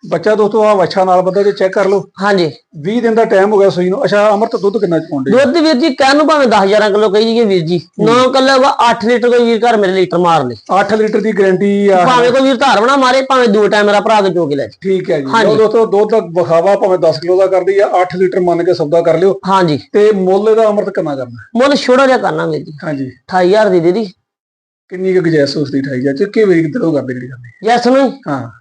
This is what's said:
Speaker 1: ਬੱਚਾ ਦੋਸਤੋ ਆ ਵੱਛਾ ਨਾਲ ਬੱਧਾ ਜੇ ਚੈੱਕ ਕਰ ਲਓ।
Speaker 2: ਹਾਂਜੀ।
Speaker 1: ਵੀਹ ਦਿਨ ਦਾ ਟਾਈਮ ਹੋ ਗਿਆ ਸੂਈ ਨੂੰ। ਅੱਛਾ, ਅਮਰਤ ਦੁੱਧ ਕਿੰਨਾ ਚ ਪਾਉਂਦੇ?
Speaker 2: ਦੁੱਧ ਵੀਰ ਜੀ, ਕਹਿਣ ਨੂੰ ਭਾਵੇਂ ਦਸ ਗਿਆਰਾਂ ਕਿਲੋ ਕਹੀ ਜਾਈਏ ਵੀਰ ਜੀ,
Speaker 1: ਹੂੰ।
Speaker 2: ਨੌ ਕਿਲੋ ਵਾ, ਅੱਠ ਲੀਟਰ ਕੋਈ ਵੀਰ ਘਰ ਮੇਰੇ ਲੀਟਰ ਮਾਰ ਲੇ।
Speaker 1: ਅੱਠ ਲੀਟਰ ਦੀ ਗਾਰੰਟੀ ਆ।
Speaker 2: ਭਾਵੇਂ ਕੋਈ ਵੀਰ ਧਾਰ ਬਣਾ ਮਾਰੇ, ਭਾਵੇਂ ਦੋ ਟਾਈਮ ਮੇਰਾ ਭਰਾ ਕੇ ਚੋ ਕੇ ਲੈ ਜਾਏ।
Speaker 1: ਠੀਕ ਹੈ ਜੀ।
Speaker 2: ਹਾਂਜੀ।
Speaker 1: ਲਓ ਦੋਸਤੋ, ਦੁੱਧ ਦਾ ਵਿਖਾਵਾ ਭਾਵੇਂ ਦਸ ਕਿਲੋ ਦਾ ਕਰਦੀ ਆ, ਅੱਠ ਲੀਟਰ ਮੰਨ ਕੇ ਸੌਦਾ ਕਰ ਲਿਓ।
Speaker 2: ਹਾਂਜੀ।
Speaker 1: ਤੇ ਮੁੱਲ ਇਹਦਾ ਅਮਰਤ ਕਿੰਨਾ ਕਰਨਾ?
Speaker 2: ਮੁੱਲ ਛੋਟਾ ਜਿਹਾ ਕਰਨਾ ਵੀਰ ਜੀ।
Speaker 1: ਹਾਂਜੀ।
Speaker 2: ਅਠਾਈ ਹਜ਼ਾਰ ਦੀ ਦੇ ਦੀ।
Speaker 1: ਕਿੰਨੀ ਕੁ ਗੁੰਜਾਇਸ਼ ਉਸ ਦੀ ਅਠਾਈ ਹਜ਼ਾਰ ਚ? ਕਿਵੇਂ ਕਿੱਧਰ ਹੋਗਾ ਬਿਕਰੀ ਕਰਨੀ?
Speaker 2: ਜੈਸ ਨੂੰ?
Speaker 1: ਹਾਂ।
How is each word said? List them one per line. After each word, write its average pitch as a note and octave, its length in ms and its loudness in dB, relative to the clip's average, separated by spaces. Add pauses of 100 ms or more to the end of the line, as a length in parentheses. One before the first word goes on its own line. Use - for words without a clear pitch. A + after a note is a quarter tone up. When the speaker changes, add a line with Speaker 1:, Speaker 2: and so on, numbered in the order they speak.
Speaker 1:
ਬੱਚਾ G3 260 0
ਦੋਸਤੋ G#3+ 280 0
ਆ G#3+ 100 4
ਵੱਛਾ F#3+ 300 0
ਨਾਲ F#3 180 2
ਬੱਧਾ F#3 220 0
ਜੇ G3+ 80 2
ਚੈੱਕ F#3+ 220 -2
ਕਰ G3 140 0
ਲਓ। F#3+ 220 -2 (120)
Speaker 2:
ਹਾਂਜੀ। F#3+ 300 0 (260)
Speaker 1:
ਵੀਹ G3+ 240 -4
ਦਿਨ A3+ 140 0
ਦਾ A3+ 100 2
ਟਾਈਮ G#3 280 0
ਹੋ G#3 40 2
ਗਿਆ G3 120 4
ਸੂਈ F3+ 200 -2
ਨੂੰ। A3 140 -4
ਅੱਛਾ, G#3 300 2
ਅਮਰਤ A3 220 -2
ਦੁੱਧ G3+ 220 -2
ਕਿੰਨਾ E3+ 220 0
ਚ D#3+ 120 -10
ਪਾਉਂਦੇ? C#3+ 200 -4
Speaker 2:
ਦੁੱਧ C4 260 2
ਵੀਰ D#4+ 160 2
ਜੀ, C4 220 -2
ਕਹਿਣ C#4 220 2
ਨੂੰ D4+ 100 2
ਭਾਵੇਂ D4 200 2
ਦਸ G#3 180 2
ਗਿਆਰਾਂ G#3 240 2
ਕਿਲੋ G#3 200 0
ਕਹੀ G#3+ 140 0
ਜਾਈਏ A3+ 220 0
ਵੀਰ F#3+ 200 0
ਜੀ, F3 120 -2
Speaker 1:
ਹੂੰ। - 280 -6
Speaker 2:
ਨੌ A#3 80 2
ਕਿਲੋ C4 480 2
ਵਾ, C#4 160 0 (120)
ਅੱਠ A3 160 -2
ਲੀਟਰ A#3+ 240 0
ਕੋਈ A#3+ 160 2
ਵੀਰ A#3 240 0
ਘਰ A3+ 80 2
ਮੇਰੇ F#3+ 160 0
ਲੀਟਰ F3+ 240 -2
ਮਾਰ E3+ 260 2
ਲੇ। B2 120 -6 (240)
Speaker 1:
ਅੱਠ G3+ 140 -2
ਲੀਟਰ G#3+ 280 0
ਦੀ A3 100 -2
ਗਾਰੰਟੀ G3+ 560 0
ਆ। F#3 180 4
Speaker 2:
ਭਾਵੇਂ B3 260 2
ਕੋਈ C4+ 100 0
ਵੀਰ C4+ 140 2
ਧਾਰ A3+ 260 0
ਬਣਾ C4 140 2
ਮਾਰੇ, C4 260 2
ਭਾਵੇਂ C4 260 0
ਦੋ G#3 200 2
ਟਾਈਮ G#3 180 0
ਮੇਰਾ G#3 140 2
ਭਰਾ G#3+ 220 0
ਕੇ G3 80 0
ਚੋ E3+ 180 -2
ਕੇ C#3+ 80 -4
ਲੈ C3+ 80 -4
ਜਾਏ। G#2+ 180 -14
Speaker 1:
ਠੀਕ F#3+ 300 -4
ਹੈ D#3+ 80 -2
ਜੀ। C#3 60 -6
Speaker 2:
ਹਾਂਜੀ। G#3+ 220 0
Speaker 1:
ਲਓ G#3+ 80 2
ਦੋਸਤੋ, G#3+ 300 2
ਦੁੱਧ G3+ 260 0
ਦਾ A3+ 80 2
ਵਿਖਾਵਾ F3 560 0
ਭਾਵੇਂ F#3+ 220 0
ਦਸ D#3+ 220 0
ਕਿਲੋ F3+ 180 -2
ਦਾ F#3+ 100 2
ਕਰਦੀ F#3 320 0
ਆ, G3+ 100 2 (120)
ਅੱਠ F3+ 140 -4
ਲੀਟਰ F#3 240 0
ਮੰਨ E3+ 240 0
ਕੇ E3+ 100 0
ਸੌਦਾ E3 280 0
ਕਰ E3 160 0
ਲਿਓ। F#3+ 300 0
Speaker 2:
ਹਾਂਜੀ। F3+ 320 0 (140)
Speaker 1:
ਤੇ G#3+ 180 4
ਮੁੱਲ G3 380 0
ਇਹਦਾ A3 200 2
ਅਮਰਤ G#3 200 -4
ਕਿੰਨਾ D#3+ 260 -6
ਕਰਨਾ? A#2+ 280 -12 (120)
Speaker 2:
ਮੁੱਲ C4+ 200 2
ਛੋਟਾ C4 300 2
ਜਿਹਾ B3+ 120 2
ਕਰਨਾ E3 280 -4
ਵੀਰ D3+ 180 -6
ਜੀ। D#3+ 100 -18 (100)
Speaker 1:
ਹਾਂਜੀ। C3+ 260 -8
Speaker 2:
ਅਠਾਈ F#3 380 -2
ਹਜ਼ਾਰ G#3 220 4
ਦੀ F#3 100 2
ਦੇ E3 120 2
ਦੀ। G3+ 220 -4 (800)
Speaker 1:
ਕਿੰਨੀ F#3 220 -4
ਕੁ F3+ 80 2
ਗੁੰਜਾਇਸ਼ D#3 360 0
ਉਸ C#3 140 -4
ਦੀ C#3 80 -2
ਅਠਾਈ C3+ 200 -6
ਹਜ਼ਾਰ C#3 160 -2
ਚ? C#3 80 -2
ਕਿਵੇਂ G3 400 0
ਕਿੱਧਰ D#3 200 -4
ਹੋਗਾ D#3+ 180 -2
ਬਿਕਰੀ B2+ 260 -10
ਕਰਨੀ? - 240 -20 (140)
Speaker 2:
ਜੈਸ A#3+ 220 0
ਨੂੰ? C4 240 2 (160)
Speaker 1:
ਹਾਂ। C3 200 -6 (140)